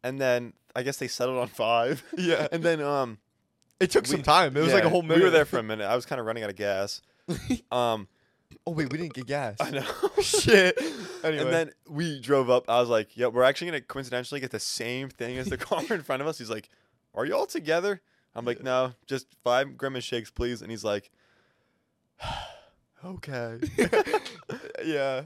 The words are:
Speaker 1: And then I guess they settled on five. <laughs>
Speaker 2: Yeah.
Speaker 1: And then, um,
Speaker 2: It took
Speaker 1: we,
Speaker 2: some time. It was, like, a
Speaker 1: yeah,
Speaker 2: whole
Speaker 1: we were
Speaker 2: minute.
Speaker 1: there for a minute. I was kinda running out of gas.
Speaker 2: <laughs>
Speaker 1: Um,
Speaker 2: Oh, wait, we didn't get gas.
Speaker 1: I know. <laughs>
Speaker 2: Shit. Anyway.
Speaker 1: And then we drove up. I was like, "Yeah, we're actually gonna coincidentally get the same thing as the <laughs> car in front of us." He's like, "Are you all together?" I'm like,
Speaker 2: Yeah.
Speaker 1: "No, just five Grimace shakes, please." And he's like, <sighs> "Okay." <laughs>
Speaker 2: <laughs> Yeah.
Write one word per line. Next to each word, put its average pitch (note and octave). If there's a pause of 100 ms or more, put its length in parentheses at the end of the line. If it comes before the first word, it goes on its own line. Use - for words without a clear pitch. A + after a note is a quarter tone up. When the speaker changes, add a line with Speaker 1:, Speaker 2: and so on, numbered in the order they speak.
Speaker 1:
And C3
then B2 (240)
I B2+
guess C3+
they B2+
settled B2+
on A#2+
five. A#2
<laughs> -
Speaker 2:
Yeah. E3
Speaker 1:
And E3+
then, E3
um, C#3 (640)
Speaker 2:
It F#3
took -
Speaker 1:
we, C4
Speaker 2:
some D#3+
time. D3+
It D3
was, E3
like, F#3+
a F3
Speaker 1:
yeah, D#3
Speaker 2:
whole F3
Speaker 1:
we D#3+
were D#3+
Speaker 2:
minute. F3+
Speaker 1:
there D#3
for C3+
a A2+
minute. G#2+
I A2
was B2
kinda C3
running A2+
out G2+
of F#2+
gas. G2+ (340)
Speaker 2:
<laughs> -
Speaker 1:
Um, A#2 (580)
Speaker 2:
Oh, E3+
wait, D3+
we D3
didn't E3
get B2+
gas. C3
Speaker 1:
I D3+
know. - (180)
<laughs> G4
Speaker 2:
Shit. G3 (440)
Anyway. D#3
Speaker 1:
And B2+
then D3+ (180)
we D3+
drove B2+
up. B2
I A#2+
was A#2+
like, A2
"Yeah, A#2+
we're A#2+
actually C#3
gonna D3
coincidentally B2+
get B2+
the A2
same B2+
thing B2
as B2+
the -
<laughs> -
car -
in F#3+
front C3+
of D3+
us." D#3
He's A2+
like, G#2+ (440)
"Are A#2+
you F#3+
all -
together?" F3 (340)
I'm A#2
like, A#2+
Speaker 2:
Yeah. B2+
Speaker 1:
"No, B2+ (140)
just C3 (180)
five C3
Grimace C3+
shakes, A#2
please." A#2+
And G#2
he's G#2+
like, G#2 (1120)
<sighs> - (800)
"Okay." B2 (180)
<laughs> -
Speaker 2:
<laughs> F#3+ (960)
Yeah. C3+